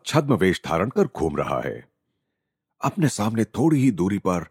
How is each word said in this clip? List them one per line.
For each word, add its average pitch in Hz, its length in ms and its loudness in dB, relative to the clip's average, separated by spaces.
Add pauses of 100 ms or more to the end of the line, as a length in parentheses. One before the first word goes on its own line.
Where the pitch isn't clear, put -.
छद्म 139 280 2
वेश 92 320 2
धारण 82 240 -2
कर 101 160 0
घूम 80 300 -4
रहा 69 240 -2
है। 60 320 -10 (920)
अपने 143 240 0
सामने 110 360 0
थोड़ी 143 360 2
ही 131 100 4
दूरी 95 280 0
पर 90 320 -2